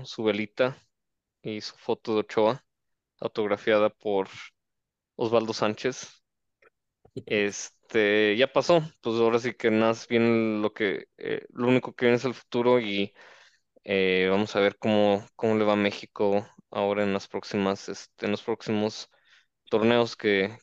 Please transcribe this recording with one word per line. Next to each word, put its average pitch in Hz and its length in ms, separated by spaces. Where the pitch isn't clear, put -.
su - 180
velita 107 540
y 107 180
su - 160
foto - 380
de 107 60
Ochoa, 110 440
autografiada 107 720
por 98 380
Osvaldo 113 360
Sánchez. - 720
Este, 104 1120
ya 131 140
pasó, 160 300
pues 113 160
ahora 117 220
sí 117 140
que - 180
más 113 360
bien 113 560
lo 107 100
que, 95 320
eh, - 360
lo 120 140
único 123 260
que - 120
viene 120 120
es 120 80
el 120 80
futuro 123 460
y, 101 340
eh, 95 460
vamos 104 240
a 104 60
ver 101 180
cómo, 104 440
cómo 110 220
le 107 80
va 104 80
a - 40
México 101 720
ahora 101 320
en 98 100
las 98 140
próximas, 98 600
este, - 360
en 104 80
los 104 100
próximos 107 680
torneos 117 480
que, 104 460